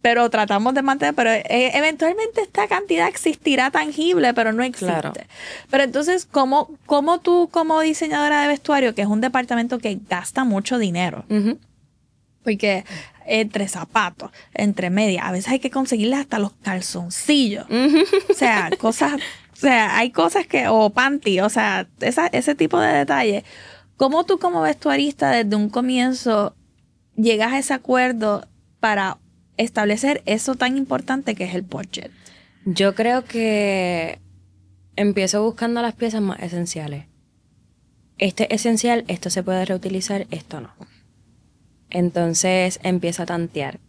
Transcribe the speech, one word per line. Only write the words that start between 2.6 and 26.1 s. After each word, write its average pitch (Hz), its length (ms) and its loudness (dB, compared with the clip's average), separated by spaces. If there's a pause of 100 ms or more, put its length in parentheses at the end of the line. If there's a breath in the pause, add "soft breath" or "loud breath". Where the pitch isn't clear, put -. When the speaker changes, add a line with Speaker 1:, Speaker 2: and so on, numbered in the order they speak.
Speaker 1:
cantidad 349 400 0
existirá 277 640 0
tangible, 302 640 2
pero 226 200 0
no 233 100 0
existe. 247 300 -6
Speaker 2:
Claro. 156 200 -4 (560 loud breath)
Speaker 1:
Pero 277 140 4
entonces, 302 460 0
¿cómo, 269 400 2 (160)
cómo 294 340 2
tú 349 320 2
como 320 300 2
diseñadora 302 600 0
de 285 60 2
vestuario, 277 480 0
que - 60 -4
es 202 60 0
un 214 140 2
departamento 247 580 -2
que 208 200 -4 (100)
gasta 190 360 -4
mucho 208 320 0
dinero, 180 520 -2
Speaker 2:
Ujú. 214 300 0 (840)
Speaker 1:
porque 202 420 -2 (400 loud breath)
entre 214 420 0
zapatos, 180 640 -4 (220 loud breath)
entre 196 360 0
medias, 196 360 0
a 185 60 -4
veces 190 200 -4
hay 262 80 2
que 262 120 -6
conseguirles 262 480 0
hasta 254 200 -4
los 202 220 -2
calzoncillos. 202 1080 -2
Speaker 2:
Ujú. 285 340 4 (260)
Speaker 1:
O 403 40 4
sea, 208 440 2
cosas, 285 360 0 (400 loud breath)
o - 40 -20
sea, 240 400 4
hay 240 140 0
cosas 330 360 2
que, 254 220 0
o 220 200 6
panty, 247 520 2
o 208 80 2
sea, 202 380 0 (120)
esa, 320 280 0
ese 254 280 0
tipo 320 240 2
de 214 140 4
detalle. 269 500 2 (540 loud breath)
¿Cómo 294 280 2
tú 381 140 2
como 349 220 0
vestuarista 285 680 0
desde 220 260 2
un 208 120 0
comienzo 247 840 0 (600)